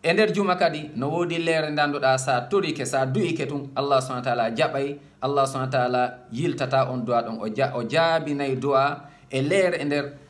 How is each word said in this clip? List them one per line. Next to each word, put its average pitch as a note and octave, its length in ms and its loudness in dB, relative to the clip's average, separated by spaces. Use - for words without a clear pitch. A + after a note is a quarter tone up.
E E3+ 120 2
nder G3 200 4
juma F#3 220 2
kadi, D#3 400 0
no C3+ 140 -2
woodi E3+ 300 -2
leere D#3+ 320 0
ndanduɗa, C#3+ 460 2
sa C3 240 0
torike, D#3+ 440 0
sa C3 200 0
duyike D3+ 420 0
tun, C#3 280 -6
Allah C3+ 260 2
subhanahu B2+ 240 -6
wa C3 60 0
ta'ala A#2 240 0
jaɓay, C#3+ 420 0
Allah C#3 240 2
subhanahu C3 260 -4
wa C3+ 60 0
ta'ala B2 400 0
yiltata C3+ 580 0
on B2+ 160 -4
du'a A#2 180 2
ɗon, A2+ 180 -8
o A2 120 -4
ja-, C3 220 0
o A#2+ 80 -4
jaabinay D3 720 0
du'a C#3 540 0
e C3+ 120 -2
leere F3+ 400 2
e - 20 -4
nder C#3+ 300 -2